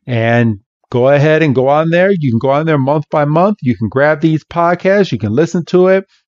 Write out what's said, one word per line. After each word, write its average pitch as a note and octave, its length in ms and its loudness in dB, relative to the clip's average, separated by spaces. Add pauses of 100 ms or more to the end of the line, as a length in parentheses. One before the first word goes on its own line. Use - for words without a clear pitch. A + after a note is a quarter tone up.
and A#2 540 0 (300)
go B2 180 0
ahead D#3 340 2
and D3 100 2
go B2+ 140 0
on D#3 240 0
there. F3+ 220 2
You D3 180 -2
can A2+ 80 0
go C3 120 -2
on D3 160 0
there D#3 120 0
month D3 320 -2
by D3+ 140 0
month. F3 360 0
You B2 160 -2
can A2 120 -4
grab D3 320 0
these D#3 240 -2
podcasts. F3 640 -2
You G#2+ 80 -4
can G#2 140 -4
listen E3 340 -2
to F3+ 220 2
it F#3+ 160 2 (340)